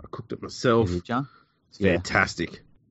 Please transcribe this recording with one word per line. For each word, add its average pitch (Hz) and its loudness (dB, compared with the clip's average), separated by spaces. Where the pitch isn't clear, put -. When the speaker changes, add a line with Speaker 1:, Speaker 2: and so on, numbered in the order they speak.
Speaker 1:
I - -18
cooked - -12
it - -12
myself. 117 2
Speaker 2:
Did 87 -4
ya? 123 -2
Speaker 1:
It's - -16
Speaker 2:
Yeah. 95 4
Speaker 1:
fantastic. 90 0